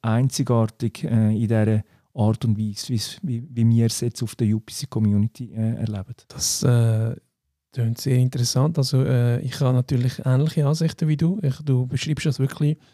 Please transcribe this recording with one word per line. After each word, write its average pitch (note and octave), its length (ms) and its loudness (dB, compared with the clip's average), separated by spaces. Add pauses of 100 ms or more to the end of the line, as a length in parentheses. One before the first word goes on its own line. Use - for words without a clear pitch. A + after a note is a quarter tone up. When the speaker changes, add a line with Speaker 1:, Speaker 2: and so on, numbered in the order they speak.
Speaker 1:
einzigartig, A#2 1040 0
äh, A2 280 2
in A2 160 0
dieser G#2+ 340 2 (320)
Art A2 320 0
und G#2+ 120 2
Weise, G#2+ 320 -6
wie's, A2+ 340 -6
wie, A#2+ 260 -4
wie A#2 180 2
wir A#2 200 4
es - 140 -4
jetzt A#2+ 200 -4
auf A2+ 140 -6
der A2 200 0
U G#2+ 40 -2
P - 140 -18
C - 140 -10
Community, G#2+ 680 0
äh, A2 220 -2
erleben. G#2+ 400 -6 (120)
Speaker 2:
Das, - 360 -6
äh, A2+ 520 2 (560)
klingt A#2 280 -4
sehr B2 180 0
interessant. B2+ 600 0
Also, C3 260 2
äh, A#2+ 380 2
ich - 180 -6
habe B2+ 140 2
natürlich B2+ 520 0
ähnliche C#3 420 2
Ansichten D#3+ 400 0
wie D#3 100 2
du. E3+ 240 0
Ich, C3+ 200 0
du C3 260 2
beschreibst C#3+ 380 -2
das D3 140 0
wirklich, D3 380 0 (160)